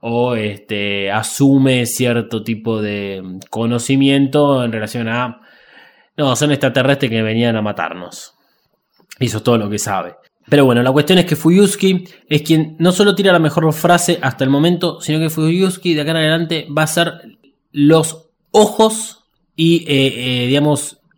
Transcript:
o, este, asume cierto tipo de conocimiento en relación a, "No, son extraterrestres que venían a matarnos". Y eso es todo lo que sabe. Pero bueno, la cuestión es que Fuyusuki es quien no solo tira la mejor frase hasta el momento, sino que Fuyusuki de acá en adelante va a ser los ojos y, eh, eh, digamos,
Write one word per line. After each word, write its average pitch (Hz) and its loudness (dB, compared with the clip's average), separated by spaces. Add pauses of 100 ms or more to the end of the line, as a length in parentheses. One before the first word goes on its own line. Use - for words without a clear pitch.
o, 120 -2
este, 101 -4
asume 131 2
cierto 117 -4
tipo 113 -4
de 98 -8 (100)
conocimiento 135 0
en 120 -2
relación 113 -6
a, 120 -6 (760)
"No, 135 0
son 151 0
extraterrestres 135 0
que 113 -2
venían 113 0
a 107 -2
matarnos". 90 -8 (840)
Y 127 -2
eso 107 -4
es 101 -6
todo 120 2
lo 104 -4
que 104 -4
sabe. 92 -6 (320)
Pero 143 4
bueno, 120 4
la 131 2
cuestión - 4
es 170 4
que 156 -2
Fuyusuki 190 2 (240)
es 151 0
quien 160 0
no 180 2
solo 202 0
tira 190 2
la 175 4
mejor 160 0
frase 170 0
hasta 131 -4
el 131 0
momento, 170 0
sino 156 -2
que 160 0
Fuyusuki 175 0
de 151 -2
acá 147 -4
en 165 -2
adelante 160 -2
va 151 0
a 156 2
ser 165 -2 (580)
los 156 2 (220)
ojos 220 2 (340)
y, 165 2
eh, 127 0
eh, 123 -2
digamos, 143 0 (180)